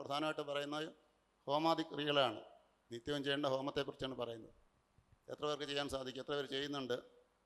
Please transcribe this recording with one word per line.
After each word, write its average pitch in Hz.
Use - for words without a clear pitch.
പ്രധാനമായിട്ട് 151
പറയുന്നത് 147
ഹോമാദി 156
ക്രിയകളാണ്, 143
നിത്യവും 139
ചെയ്യേണ്ട 143
ഹോമത്തെക്കുറിച്ചാണ് 135
പറയുന്നത്. 117
എത്ര 131
പേർക്ക് 147
ചെയ്യാൻ 143
സാധിക്കും, 135
എത്ര 147
പേര് 135
ചെയ്യുന്നുണ്ട്? 139